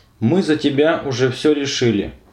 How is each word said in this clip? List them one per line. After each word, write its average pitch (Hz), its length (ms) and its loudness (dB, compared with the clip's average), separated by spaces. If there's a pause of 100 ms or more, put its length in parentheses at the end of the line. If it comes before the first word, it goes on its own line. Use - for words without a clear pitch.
(200)
Мы 156 220 2
за 151 140 0
тебя 147 480 0
уже 127 260 0
всё 151 220 2
решили. 123 600 -2 (200)